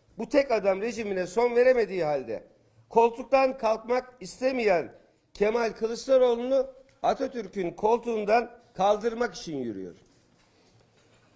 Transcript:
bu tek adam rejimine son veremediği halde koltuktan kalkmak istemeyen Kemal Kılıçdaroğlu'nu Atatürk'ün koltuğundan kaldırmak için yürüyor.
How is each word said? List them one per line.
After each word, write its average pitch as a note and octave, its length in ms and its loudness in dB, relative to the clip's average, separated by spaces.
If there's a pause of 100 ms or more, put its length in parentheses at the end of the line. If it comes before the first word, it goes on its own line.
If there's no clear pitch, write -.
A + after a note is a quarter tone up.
(180)
bu A#3 120 -8
tek C#4 220 2
adam G3 300 0
rejimine G3+ 460 -4
son A#3+ 280 0
veremediği A#3 480 2
halde C3 400 -4 (460)
koltuktan B3+ 680 2
kalkmak A3+ 600 -2
istemeyen G3+ 720 0 (420)
Kemal A3 400 0
Kılıçdaroğlu'nu B3+ 920 0 (360)
Atatürk'ün G3+ 680 -4
koltuğundan A3 800 0 (220)
kaldırmak G#3+ 600 0
için D#3 220 -10
yürüyor. F#2+ 380 -8 (1400)